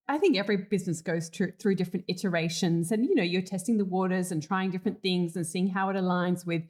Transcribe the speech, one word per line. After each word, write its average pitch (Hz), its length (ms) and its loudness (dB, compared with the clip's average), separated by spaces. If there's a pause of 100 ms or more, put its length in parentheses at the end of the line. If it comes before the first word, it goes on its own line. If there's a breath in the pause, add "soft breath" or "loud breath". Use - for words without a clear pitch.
I 285 100 0
think 311 200 4
every 202 200 2
business 185 440 -2
goes 165 280 -2
tr-, - 300 -2
through 196 160 2
different 185 340 -2
iterations 170 840 0
and, 226 140 2
you 381 100 2
know, 233 80 4
you're 175 180 0
testing 190 360 -2
the 208 80 2
waters 185 460 0
and 156 120 -2
trying 190 280 -2
different 185 300 -4
things 180 340 0
and 170 120 -4
seeing 185 220 0
how 190 200 0
it 190 60 -2
aligns 180 500 0
with, 170 240 -2